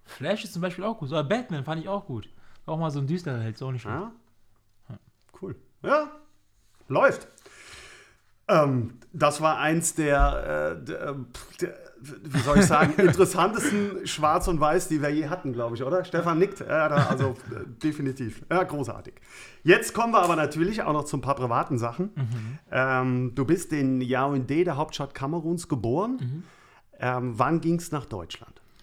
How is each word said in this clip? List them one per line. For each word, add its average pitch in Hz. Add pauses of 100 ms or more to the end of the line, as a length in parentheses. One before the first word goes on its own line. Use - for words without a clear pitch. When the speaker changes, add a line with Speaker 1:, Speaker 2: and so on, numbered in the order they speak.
Speaker 1:
Flash 202
ist -
zum 170
Beispiel 180
auch 220
gut. 135
Aber 151
Batman 175
fand 160
ich 160
auch 196
gut. 117 (380)
Auch 156
mal 160
so 139
ein 139
düsterer 143
Held, 110
ist -
auch 131
nicht 123
schlecht. 113
Speaker 2:
Ja? 214 (800)
Speaker 1:
Ja. 101 (420)
Speaker 2:
Cool. 190 (260)
Ja, 294 (800)
läuft. 160 (1160)
Ähm, 139 (140)
das 147
war 156
eins 160
der, 151
äh, 131
der, -
äh, 139 (180)
pf, -
der, - (460)
wie 151
soll 143
ich 196
sagen, 156
Speaker 1:
<laughs> -
Speaker 2:
interessantesten 202
Schwarz 156
und 165
Weiß, 160
die 156
wir 147
je 147
hatten, 156
glaub 117
ich, 120
oder? 170
Stefan 165
nickt. 196
Ja, 156
da, 143
also, 131 (200)
äh, - (180)
definitiv. 135
Ja, 180
großartig. 139 (480)
Jetzt 214
kommen 233
wir 214
aber 170
natürlich 160
auch 151
noch 147
zu -
ein 127
paar 135
privaten 127
Sachen. 120
Speaker 1:
Mhm. 117 (120)
Speaker 2:
Ähm, 127
du 139
bist 175
in 131
Yaoundé, 135
der 165
Hauptstadt 143
Kameruns, 165
geboren. 156
Speaker 1:
Mhm. 135 (560)
Speaker 2:
Ähm, 123
wann 143
ging's 170
nach 143
Deutschland? - (220)